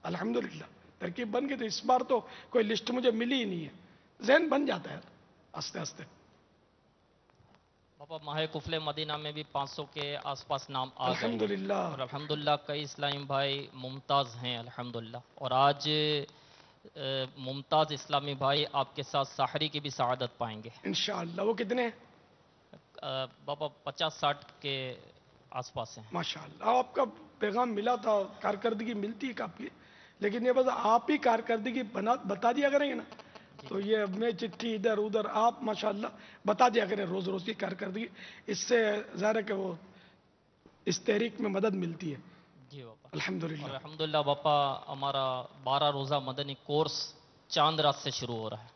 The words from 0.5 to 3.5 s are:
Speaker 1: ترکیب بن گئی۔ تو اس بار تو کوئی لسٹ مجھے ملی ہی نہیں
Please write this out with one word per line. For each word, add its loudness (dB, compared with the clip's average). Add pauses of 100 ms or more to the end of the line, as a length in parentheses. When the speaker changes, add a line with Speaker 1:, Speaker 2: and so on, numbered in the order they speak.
Speaker 1:
ترکیب -4
بن 0
گئی۔ -2
تو -4
اس -4
بار 6
تو 0 (220)
کوئی 4
لسٹ 0
مجھے 4
ملی 2
ہی 2
نہیں -2